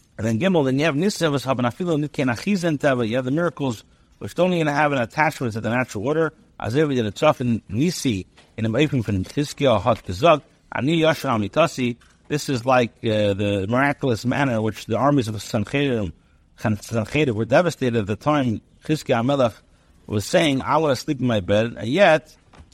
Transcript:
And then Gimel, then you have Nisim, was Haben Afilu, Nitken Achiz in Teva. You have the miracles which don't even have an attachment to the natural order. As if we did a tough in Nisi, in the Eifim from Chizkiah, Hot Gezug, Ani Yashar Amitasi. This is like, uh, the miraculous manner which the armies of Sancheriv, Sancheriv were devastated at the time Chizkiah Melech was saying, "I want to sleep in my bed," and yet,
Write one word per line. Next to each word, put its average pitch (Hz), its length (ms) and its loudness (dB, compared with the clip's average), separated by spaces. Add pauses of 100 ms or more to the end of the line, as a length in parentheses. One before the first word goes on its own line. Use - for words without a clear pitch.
(180)
And 104 80 -4
then 113 120 0
Gimel, 165 280 2
then 131 120 0
you 147 60 2
have 160 100 2
Nisim, 170 380 0
was 139 120 -2
Haben 123 200 0
Afilu, 165 320 -2 (100)
Nitken 139 240 -2
Achiz 175 340 -2
in 160 120 0
Teva. 127 320 2
You 113 80 -2
have 131 80 -2
the 127 60 -2
miracles 143 520 -2 (360)
which - 160 -12
don't 180 180 2
even 165 140 0
have 147 260 2
an 139 60 0
attachment 131 560 -2
to 110 80 -6
the 107 80 -2
natural 120 360 -4
order. 156 280 0 (260)
As 113 140 -6
if 156 120 4
we 139 100 -2
did 117 100 0
a 104 40 -2
tough 151 300 2
in 120 300 0
Nisi, 117 560 -2 (320)
in 110 60 -4
the 113 60 0
Eifim 135 320 0
from 98 220 -2
Chizkiah, 139 560 0
Hot 120 240 0
Gezug, 139 380 2 (280)
Ani 156 300 -2
Yashar 156 380 2
Amitasi. 120 580 0 (320)
This 147 220 -4
is 123 160 -2
like, 127 240 4 (140)
uh, 107 280 2
the 101 360 -2
miraculous 127 580 0
manner 127 340 0
which 110 240 -4
the 110 140 -2
armies 135 300 2
of 107 80 -6
Sancheriv, 113 760 -4 (460)
Sancheriv 113 760 -2
were 110 100 -2
devastated 131 540 2
at 104 80 -2
the 104 100 -4
time 135 460 -2 (220)
Chizkiah 131 400 -2
Melech 131 280 2 (540)
was 104 180 -4
saying, 143 380 0
"I 135 160 0
want 147 180 2
to - 80 -12
sleep 143 160 -4
in 127 60 0
my 113 140 2
bed," 104 360 0
and 98 100 -8
yet, 156 480 4 (400)